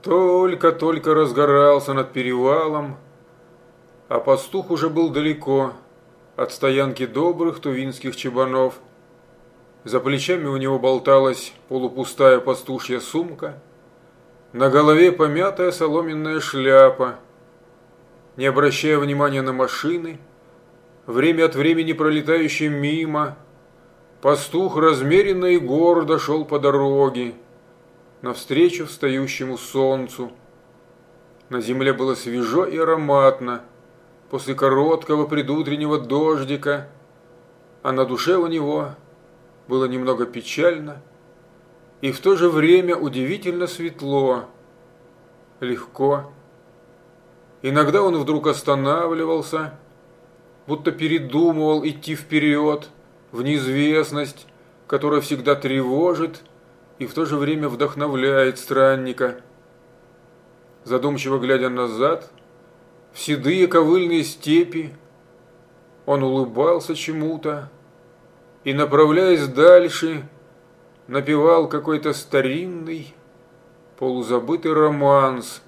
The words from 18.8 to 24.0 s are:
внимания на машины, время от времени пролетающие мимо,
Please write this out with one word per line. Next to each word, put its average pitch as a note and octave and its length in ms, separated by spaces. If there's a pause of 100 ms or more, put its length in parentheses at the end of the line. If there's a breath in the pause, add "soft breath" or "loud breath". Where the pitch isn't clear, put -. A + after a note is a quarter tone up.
внимания C#3+ 420
на C3 120
машины, D3+ 680 (880)
время D#3+ 380
от D#3+ 100
времени D#3+ 380
пролетающие D3+ 760
мимо, D3+ 680 (840)